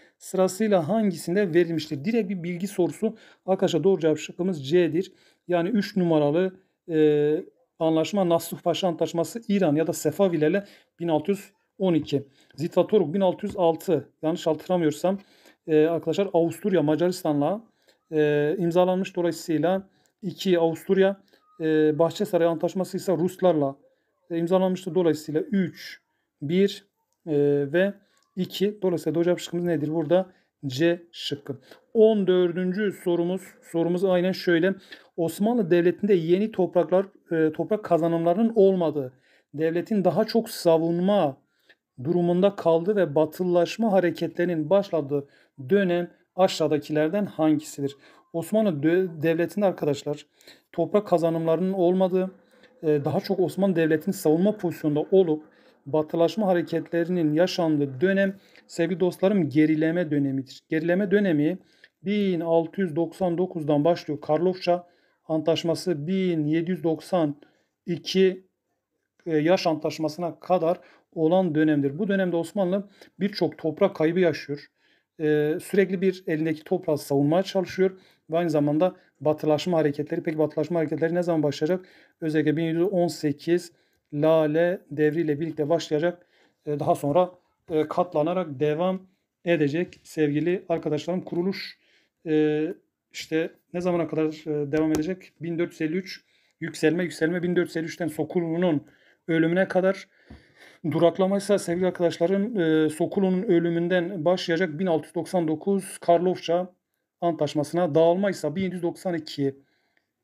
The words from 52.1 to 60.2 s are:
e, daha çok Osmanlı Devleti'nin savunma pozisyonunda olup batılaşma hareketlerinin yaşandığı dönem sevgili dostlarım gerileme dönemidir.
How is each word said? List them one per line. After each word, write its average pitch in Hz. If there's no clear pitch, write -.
e, 160
daha 156
çok 185
Osmanlı 185
Devleti'nin 160
savunma 180
pozisyonunda 156
olup 165
batılaşma 165
hareketlerinin 170
yaşandığı 156
dönem 196
sevgili 170
dostlarım 185
gerileme 156
dönemidir. 139